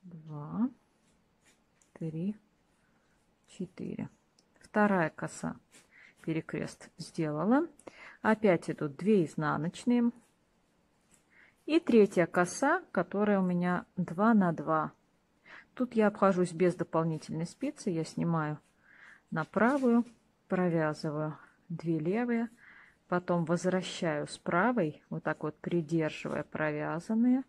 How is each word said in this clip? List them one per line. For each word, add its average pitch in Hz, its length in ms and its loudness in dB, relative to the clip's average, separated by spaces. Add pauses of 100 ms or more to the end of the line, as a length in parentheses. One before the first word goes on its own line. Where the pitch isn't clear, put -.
Два, 160 680 -6 (1200)
три, 170 440 -6 (1080)
четыре. - 640 -12 (520)
Вторая 196 500 2
коса, - 460 -8 (680)
перекрест - 760 -6
сделала. 170 720 0 (540)
Опять 208 480 2
идут 147 260 -6
две 190 280 4
изнаночные. 160 840 0 (1600)
И 320 140 4
третья 202 460 6
коса, 277 560 0 (100)
которая 196 480 0
у - 20 2
меня 180 440 0 (100)
два 190 380 2
на 185 180 4
два. 156 400 -2 (840)
Тут 247 200 -4
я 214 120 4
обхожусь 190 460 2
без 170 220 2
дополнительной 160 720 -2
спицы. - 440 -6
Я 160 140 -2
снимаю 160 540 -2 (720)
на 156 140 -4
правую, 240 600 2 (440)
провязываю 156 880 -2 (320)
две 165 300 -4
левые, 233 500 -2 (600)
потом 175 360 0
возвращаю 170 840 -2
с - 100 -14
правой, 185 720 0
вот 160 140 -8
так 156 180 -4
вот 151 140 -6
придерживая 151 880 -2
провязанные 165 1040 0